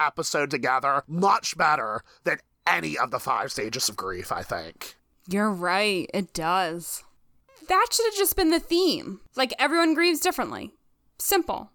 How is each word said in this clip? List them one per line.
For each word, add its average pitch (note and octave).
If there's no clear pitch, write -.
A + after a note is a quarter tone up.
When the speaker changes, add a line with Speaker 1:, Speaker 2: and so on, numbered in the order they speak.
Speaker 1:
episode D3+
together C3+
much G3
better C3+
than D3+
any E3
of B2
the B2
five B2
stages A#2
of G#2+
grief, F2+
I F2+
think. -
Speaker 2:
You're G3+
right. F#3
It F#3+
does. E3+
That G4
should A#4
have G#4
just F#4+
been E4+
the E4
theme. D#4+
Like, C4
everyone D#4+
grieves E4
differently. A#2
Simple. -